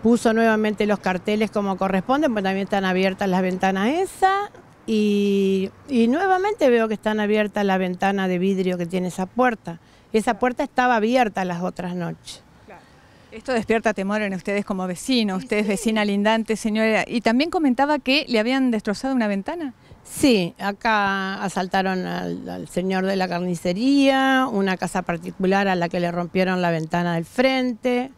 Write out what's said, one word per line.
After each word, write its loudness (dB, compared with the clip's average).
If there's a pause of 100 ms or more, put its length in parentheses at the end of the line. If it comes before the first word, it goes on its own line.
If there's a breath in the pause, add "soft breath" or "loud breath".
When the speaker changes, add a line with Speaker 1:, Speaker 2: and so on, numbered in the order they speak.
Speaker 1:
puso 4
nuevamente 2
los 0
carteles -2
como -2
corresponden, 0
pues -2
también -2
están -2
abiertas 0
las 2
ventanas 0
esas. 0 (380)
Y, 2 (180)
y 2
nuevamente 2
veo 4
que -2
están -2
abiertas 0
la 2
ventana 0
de 0
vidrio 0
que -4
tiene -4
esa -6
puerta. -2 (320 soft breath)
Esa 0
puerta 0
estaba 2
abierta 2
las -4
otras -6
noches. -10 (240)
Speaker 2:
Claro. -20 (500)
Esto -8
despierta 0
temor -2
en -4
ustedes -4
como -4
vecinos, -2
Speaker 1:
Sí, -12
Speaker 2:
usted 0
es 2
Speaker 1:
sí. -2
Speaker 2:
vecina 0
lindante, 0
señora. 0
Y -4
también 2
comentaba 2
que 2
le 2
habían 2
destrozado -2
una 0
ventana. -4 (280 loud breath)
Speaker 1:
Sí, 2
acá -2
asaltaron -2
al, -6
al -10
señor -2
de 0
la 0
carnicería, 2
una 0
casa -4
particular 0
a 2
la -2
que -4
le 0
rompieron 0
la 2
ventana -2
del -2
frente. 0